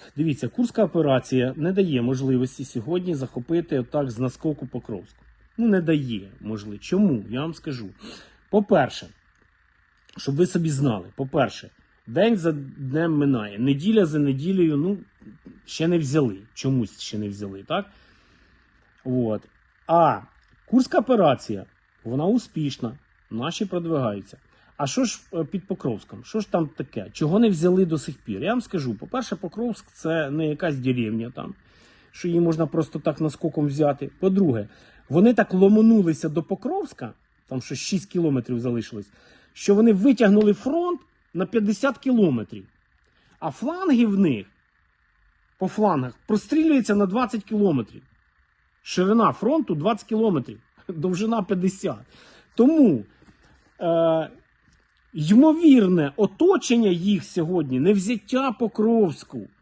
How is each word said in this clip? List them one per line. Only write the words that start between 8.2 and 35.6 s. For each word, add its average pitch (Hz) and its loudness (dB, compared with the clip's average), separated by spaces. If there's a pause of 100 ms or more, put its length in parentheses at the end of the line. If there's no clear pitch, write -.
По-перше, 196 2 (1080)
щоб 139 -6
ви 175 2
собі 170 -2
знали, 127 -2
по-перше, 135 -4 (360)
день 196 2
за 165 0
днем 143 -4
минає, 117 0
неділя 156 2
за 151 -2
неділею, 151 0
ну, 180 -2 (680)
ще 160 -4
не 175 2
взяли, 131 0 (160)
чомусь 131 -4
ще - -10
не 104 -6
взяли, 98 -12
так? 190 -6 (1200)
От. 120 -2 (440)
А 160 4 (460)
Курська 262 2
операція, 147 0 (380)
вона 131 -4
успішна, 143 -4 (320)
наші 151 -6
продвигаються. 147 -6 (380)
А 147 -4
що 254 -2
ж, - -6 (140)
е, 165 -2
під 175 -8
Покровськом? 113 -8
Що - -6
ж - -8
там 165 0
таке? - -12
Чого 160 0
не 233 6
взяли 180 2
до 156 -2
сих 143 -10
пір? 98 -8
Я 175 -2
вам 247 0
скажу, 135 -6
по-перше, 220 -8
Покровськ — 220 -8
це 160 -2
не 156 -2
якась 151 -4
деревня 120 -2
там, - -12 (580)
що - -8
її 170 2
можна 165 2
просто 160 -4
так 151 -4
наскоком 156 -2
взяти. 143 -2
По-друге, 180 2 (400)
вони 208 6
так 202 2
ломанулися 202 6